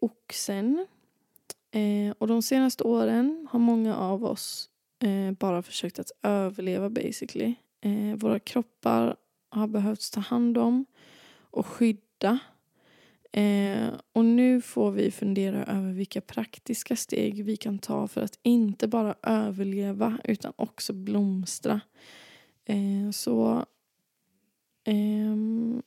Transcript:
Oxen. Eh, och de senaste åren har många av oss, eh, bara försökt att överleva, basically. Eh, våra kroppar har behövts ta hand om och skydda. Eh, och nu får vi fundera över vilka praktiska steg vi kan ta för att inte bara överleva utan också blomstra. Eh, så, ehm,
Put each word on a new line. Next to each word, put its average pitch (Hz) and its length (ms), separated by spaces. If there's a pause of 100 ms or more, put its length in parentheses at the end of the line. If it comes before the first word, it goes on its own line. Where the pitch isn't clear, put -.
Oxen. 233 840 (840)
Eh, 208 480
och 226 80
de 226 160
senaste 262 420
åren 240 640
har 240 80
många 226 380
av 196 280
oss, - 460 (320)
eh, 196 280
bara 185 320
försökt - 360
att - 120 (120)
överleva, 190 680
basically. - 640 (260)
Eh, 208 360
våra 220 220
kroppar - 800 (320)
har 214 180
behövts 214 440
ta 214 100
hand 240 380
om 240 280 (640)
och - 160
skydda. 220 720 (920)
Eh, 202 560 (240)
och 226 120
nu 247 360
får 214 300
vi 202 200
fundera 196 540
över 196 280
vilka 190 280
praktiska - 760
steg 214 480
vi 214 120
kan 202 220
ta 214 300
för - 120
att - 220
inte 226 460
bara 214 340
överleva 202 1000
utan - 320
också - 360
blomstra. 202 880 (840)
Eh, 202 480
så, 226 540 (1200)
ehm, 214 1040